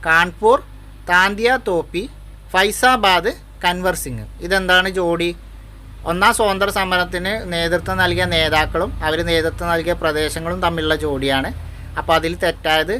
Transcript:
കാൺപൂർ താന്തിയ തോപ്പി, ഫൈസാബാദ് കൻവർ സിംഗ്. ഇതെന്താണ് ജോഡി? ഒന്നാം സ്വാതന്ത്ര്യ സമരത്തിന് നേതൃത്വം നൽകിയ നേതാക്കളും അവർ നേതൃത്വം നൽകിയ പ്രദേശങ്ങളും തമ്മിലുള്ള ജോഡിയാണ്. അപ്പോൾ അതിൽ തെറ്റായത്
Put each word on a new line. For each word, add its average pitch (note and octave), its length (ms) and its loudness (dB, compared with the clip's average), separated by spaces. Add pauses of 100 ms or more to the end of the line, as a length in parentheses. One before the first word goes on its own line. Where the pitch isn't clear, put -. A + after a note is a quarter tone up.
കാൺപൂർ F3 520 4 (500)
താന്തിയ G3+ 400 4 (180)
തോപ്പി, F3 360 -2 (500)
ഫൈസാബാദ് G3+ 800 4 (320)
കൻവർ F3+ 400 0
സിംഗ്. A#2 220 -8 (200)
ഇതെന്താണ് F#3 520 4
ജോഡി? E3+ 320 0 (840)
ഒന്നാം G3 260 4
സ്വാതന്ത്ര്യ G3+ 420 2
സമരത്തിന് F#3 540 -2 (200)
നേതൃത്വം E3+ 500 -2
നൽകിയ F3+ 220 0 (100)
നേതാക്കളും D#3+ 540 0 (180)
അവർ D#3 120 0 (120)
നേതൃത്വം E3 420 0
നൽകിയ E3 280 0
പ്രദേശങ്ങളും D#3+ 640 -2
തമ്മിലുള്ള D#3+ 300 0 (100)
ജോഡിയാണ്. C3+ 440 0 (500)
അപ്പോൾ E3 180 0
അതിൽ E3 160 -2 (100)
തെറ്റായത് D#3+ 560 0